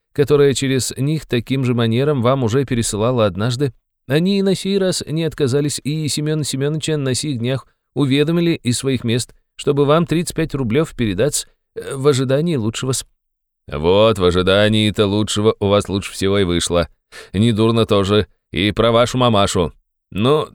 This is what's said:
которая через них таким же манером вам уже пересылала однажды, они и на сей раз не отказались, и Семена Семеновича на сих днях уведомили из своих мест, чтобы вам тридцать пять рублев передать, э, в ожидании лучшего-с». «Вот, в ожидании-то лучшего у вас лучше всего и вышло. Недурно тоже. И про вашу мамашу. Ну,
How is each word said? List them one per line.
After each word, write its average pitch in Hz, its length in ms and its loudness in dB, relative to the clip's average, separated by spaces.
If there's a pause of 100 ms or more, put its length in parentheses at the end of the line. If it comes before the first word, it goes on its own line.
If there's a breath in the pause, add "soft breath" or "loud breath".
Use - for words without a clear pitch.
(120)
которая 143 420 4
через 131 420 -2
них 143 300 -4
таким 127 380 -2
же 123 100 0
манером 120 460 0
вам 127 240 2
уже 127 200 0
пересылала 117 640 0
однажды, 117 460 -2 (360)
они 180 300 2
и 196 40 0
на 190 120 2
сей 196 240 -2
раз 185 280 -2
не 160 180 -4
отказались, 143 600 -2
и 151 240 -4
Семена 151 340 -2
Семеновича 147 540 -4
на 131 180 -2
сих 139 240 -4
днях 123 280 -4 (280)
уведомили 151 580 2
из 123 260 -2
своих 131 260 -2
мест, 120 300 -4 (200)
чтобы 143 300 0
вам 156 220 2
тридцать 160 280 -2
пять 156 200 -4
рублев 135 400 -2
передать, 107 520 -2 (280)
э, 104 200 -10
в 135 140 -4
ожидании 139 480 0
лучшего-с». 123 480 -4 (640)
«Вот, 98 480 2
в 90 60 0
ожидании-то 104 800 2
лучшего 104 540 0
у 101 80 0
вас 101 220 2
лучше 98 220 -4
всего 98 260 0
и 98 60 2
вышло. 85 440 0 (460 loud breath)
Недурно 113 500 2
тоже. 98 420 2 (240)
И 98 220 0
про 113 200 2
вашу 120 260 2
мамашу. 101 560 2 (360)
Ну, 127 440 0